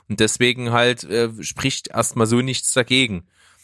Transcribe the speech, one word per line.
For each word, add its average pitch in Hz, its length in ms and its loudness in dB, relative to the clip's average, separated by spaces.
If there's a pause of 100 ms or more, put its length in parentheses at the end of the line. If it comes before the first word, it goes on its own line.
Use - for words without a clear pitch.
und 101 100 -6
deswegen 120 520 0
halt, 120 320 2
äh, 113 260 0 (120)
spricht - 480 -6
erstmal 113 380 0
so 120 140 4
nichts 131 320 -4
dagegen. 123 540 0 (360)